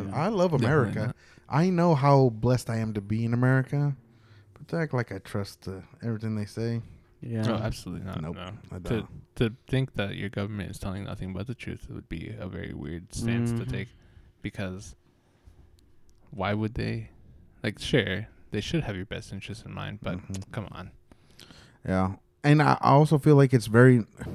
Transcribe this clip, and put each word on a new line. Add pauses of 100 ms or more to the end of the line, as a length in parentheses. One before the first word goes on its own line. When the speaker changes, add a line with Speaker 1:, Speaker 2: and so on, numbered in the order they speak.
Speaker 1:
Oh,
yeah.
Speaker 2:
I,
I
love
Speaker 3:
Definitely
Speaker 2:
America.
Speaker 3:
not. (340)
Speaker 2:
I
know
how
blessed
I
am
to
be
in
America. (600)
But
to
act
like
I
trust,
uh, (200)
everything
they
say. (400)
Speaker 1:
Yeah.
Speaker 3:
No,
absolutely
not.
Speaker 2:
Nope,
Speaker 3:
No. (200)
Speaker 2:
I
Speaker 3:
To, (100)
Speaker 2:
don't. (280)
Speaker 3:
to (140)
think
that
your
government
is
telling
nothing
but
the
truth
would
be
a
very
weird
stance
to
Speaker 1:
Mm-hmm.
Speaker 3:
take, (540)
because (1400)
why
would
they? (540)
Like,
sure, (240)
they
should
have
your
best
interest
in
mind,
but
Speaker 2:
Mm-hmm.
Speaker 3:
come
on. (960)
Speaker 2:
Yeah. (300)
And
I,
I
also
feel
like
it's
very, (300)